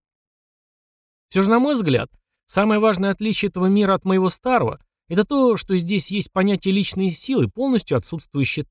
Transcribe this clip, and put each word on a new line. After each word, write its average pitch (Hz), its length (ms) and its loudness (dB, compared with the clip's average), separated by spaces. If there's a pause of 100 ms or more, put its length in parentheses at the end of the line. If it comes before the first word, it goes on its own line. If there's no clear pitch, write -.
(1300)
Всё 190 140 0
же, 196 80 2
на 233 80 4
мой 285 160 2
взгляд, 143 340 0 (380)
самое 208 340 0
важное 196 300 0
отличие 208 380 -2
этого 185 180 -2
мира 196 280 4
от 180 100 -4
моего 190 240 2
старого – 180 500 -2 (300)
это 185 160 0
то, 254 320 2
что 185 200 -2
здесь 180 340 -2
есть 190 220 -4
понятие 190 400 0
личной 190 380 0
силы, 170 380 -2
полностью 233 480 -2
отсутствующее 143 760 -4